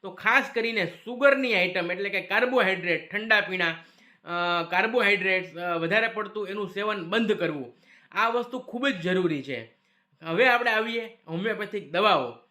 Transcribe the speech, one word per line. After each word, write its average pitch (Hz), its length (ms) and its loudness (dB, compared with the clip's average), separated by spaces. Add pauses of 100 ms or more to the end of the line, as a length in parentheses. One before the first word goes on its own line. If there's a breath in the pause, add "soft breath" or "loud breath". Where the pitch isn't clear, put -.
તો 190 100 -12
ખાસ 247 420 2
કરીને 226 320 0
સુગરની 254 680 2
આઇટમ 180 360 0
એટલે 196 180 -4
કે 190 120 -2
કાર્બોહાઈડ્રેટ, 190 880 2
ઠંડા 214 300 2
પીણા, 175 420 -2 (400 soft breath)
અ, 175 400 0
કાર્બોહાઈડ્રેટ્સ, 185 920 2
અ, 175 200 -2
વધારે 196 300 2
પડતું 208 400 -6
એનું 196 220 -6
સેવન 202 400 -4
બંધ 220 220 2
કરવું. 151 420 -4 (380 soft breath)
આ 214 160 0
વસ્તુ 240 320 -2
ખૂબ 254 280 -4
જ 190 140 -2
જરૂરી 170 420 0
છે. 120 320 -10 (480)
હવે 170 240 2
આપણે 240 240 2
આવીએ 226 460 -4 (100)
હોમિયોપેથિક 196 640 -6
દવાઓ. 165 400 2 (200)